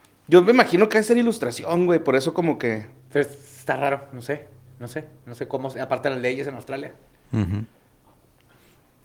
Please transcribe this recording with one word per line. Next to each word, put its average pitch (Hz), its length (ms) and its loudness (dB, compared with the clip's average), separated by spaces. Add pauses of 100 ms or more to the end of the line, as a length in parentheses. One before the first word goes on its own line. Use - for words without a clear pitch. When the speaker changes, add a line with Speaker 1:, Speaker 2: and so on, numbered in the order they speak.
(280)
Speaker 1:
Yo 180 140 10
me 202 100 4
imagino 214 360 4
que 220 100 2
debe 214 80 2
ser 240 120 4
ilustración, 175 680 -2
güey, 170 120 2
por 143 180 0
eso 139 180 0
como 165 240 -2
que 110 280 -4 (260)
Speaker 2:
Pero 143 160 0
está - 480 -8
raro, 139 360 -2
no 123 100 -16
sé, 151 240 -8 (320)
no 120 80 -14
sé, 151 200 -12 (200)
no 120 80 -18
sé 123 140 -10
cómo, 131 220 -8
se-, 131 100 -12
aparte 131 300 -4
las 131 100 -6
leyes 127 260 -4
en 139 80 -10
Australia. 135 380 -12 (400)
Speaker 3:
Ujú. 104 320 -2 (1400)